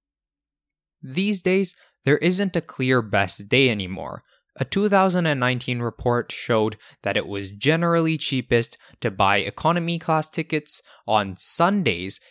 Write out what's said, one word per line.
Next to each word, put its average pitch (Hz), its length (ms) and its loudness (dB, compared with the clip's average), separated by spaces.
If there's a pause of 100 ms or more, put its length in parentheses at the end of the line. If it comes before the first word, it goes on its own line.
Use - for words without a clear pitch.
(1040)
These 185 380 -2
days, 185 340 0 (300)
there 143 140 4
isn't 185 360 0
a 165 60 0
clear 127 400 0
best 101 480 0
day 131 200 4
anymore. 92 540 -6 (320)
A - 80 -6
two 196 240 0
thousand 190 380 4
and 147 120 0
nineteen 123 420 -2
report 120 520 -2
showed 110 460 0 (260)
that 101 140 -2
it 80 100 -2
was 98 240 -8
generally 165 680 0
cheapest 120 600 -2 (240)
to 110 100 -2
buy 98 280 4
economy 170 600 -2
class 160 300 -2
tickets - 520 -6 (240)
on 101 320 0
Sundays, 135 920 0